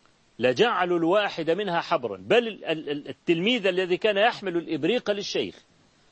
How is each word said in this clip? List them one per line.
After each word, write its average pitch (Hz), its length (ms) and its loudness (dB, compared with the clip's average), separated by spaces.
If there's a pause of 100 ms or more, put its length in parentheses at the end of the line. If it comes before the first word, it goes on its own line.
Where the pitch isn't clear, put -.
(400)
لجعلوا 175 600 2
الواحد 170 500 0
منها 175 320 0
حبرا، 123 360 -2
بل 196 300 2
ال-، 202 180 -10
ال-، 156 240 -4
ال-، 143 200 -6
التلميذ 185 580 0
الذي 180 300 0
كان 214 200 2
يحمل 196 400 0
الإبريق 165 540 -2
للشيخ 180 520 -4 (480)